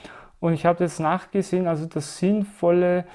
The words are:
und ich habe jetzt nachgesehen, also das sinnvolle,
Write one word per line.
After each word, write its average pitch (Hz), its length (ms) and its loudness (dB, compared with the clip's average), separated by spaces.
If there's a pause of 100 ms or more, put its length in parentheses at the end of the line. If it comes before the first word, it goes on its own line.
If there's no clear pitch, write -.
(400)
und 170 140 0
ich 156 120 -2
habe 175 200 2
jetzt 165 160 -4
nachgesehen, 185 680 -2
also 160 200 -2
das 156 320 -8
sinnvolle, 180 840 2 (100)